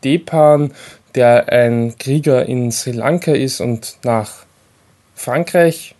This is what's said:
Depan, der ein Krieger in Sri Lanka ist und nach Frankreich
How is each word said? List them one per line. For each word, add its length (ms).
Depan, 680
der 360
ein 480
Krieger 480
in 240
Sri 220
Lanka 400
ist 280
und 440
nach 400
Frankreich 840